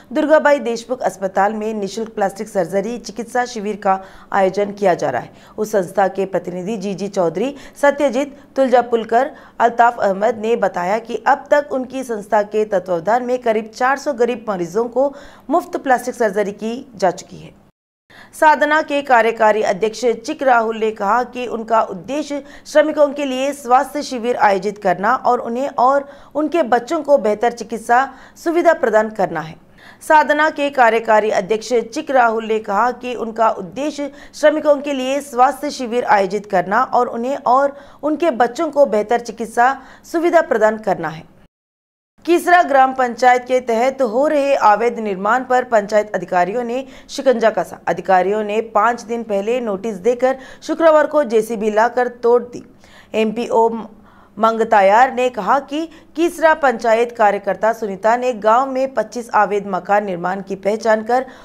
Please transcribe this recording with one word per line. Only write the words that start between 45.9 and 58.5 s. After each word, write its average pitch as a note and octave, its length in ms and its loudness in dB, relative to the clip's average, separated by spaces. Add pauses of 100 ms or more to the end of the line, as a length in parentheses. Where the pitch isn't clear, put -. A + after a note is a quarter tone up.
अधिकारियों F#3 500 -2
ने B3+ 220 -6 (220)
शिकंजा A#3+ 420 2
कसा। F3+ 280 -4 (100)
अधिकारियों F#3 560 2
ने G#3 160 -2
पाँच A3 420 0
दिन A#3 200 -6
पहले A3 380 -2
नोटिस G#3+ 340 -6
देकर B3 420 0 (260)
शुक्रवार D#4 440 4
को D4+ 180 0
जेसीबी A3 460 -2
लाकर A#3+ 380 2
तोड़ A#3+ 340 2
दी। - 220 -16 (500)
एमपीओ A3 540 0 (720)
मंगतायार A3 720 4
ने B3 160 0
कहा A#3+ 300 0
कि C#4+ 280 -6 (300)
कीसरा D#4+ 380 2
पंचायत A#3+ 580 2
कार्यकर्ता G3+ 600 0
सुनीता A3 440 -2
ने B3 160 -2
गांव A3 380 2